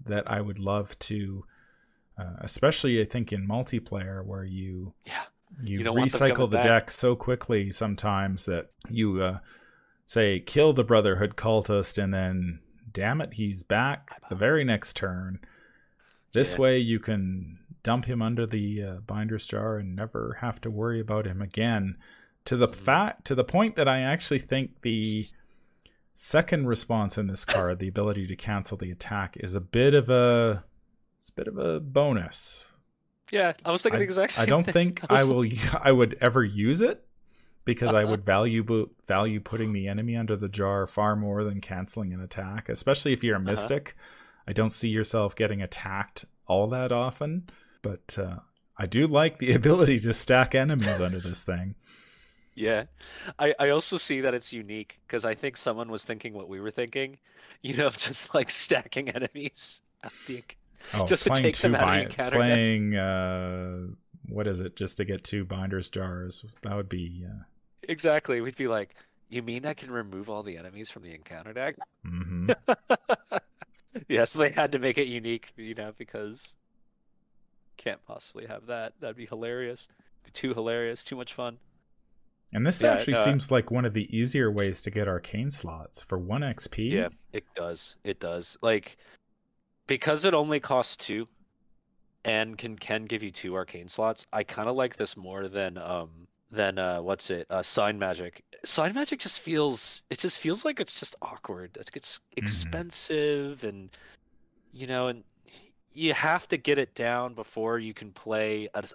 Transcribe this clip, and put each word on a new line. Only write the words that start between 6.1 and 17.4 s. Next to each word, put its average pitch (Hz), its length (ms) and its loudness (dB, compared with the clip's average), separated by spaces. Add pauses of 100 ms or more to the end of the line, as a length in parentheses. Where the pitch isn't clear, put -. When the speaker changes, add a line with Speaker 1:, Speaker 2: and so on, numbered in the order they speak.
Speaker 2:
them - 100 0
Speaker 1:
recycle 135 140 6
Speaker 2:
coming 120 160 4
Speaker 1:
the 110 60 6
Speaker 2:
back. 120 100 6
Speaker 1:
deck 113 240 6
so 123 240 2
quickly 113 560 0
sometimes 98 760 -2
that 85 260 -4 (160)
you, 104 340 2
uh, 92 160 0 (640)
say, 101 360 4
"Kill 151 320 6
the 131 100 4
Brotherhood 104 540 4
cultist," 104 640 2
and 95 100 0
then, 92 460 0 (320)
damn 110 300 -2
it, - 140 -6
he's 101 280 -4
back 123 640 -2
the - 60 -6
very 135 300 4
next 113 320 0
turn. 92 420 -4 (920)
This 131 220 4
Speaker 2:
Yeah. - 40 0
Speaker 1:
way 131 220 6
you 113 180 2
can 92 600 -4 (220)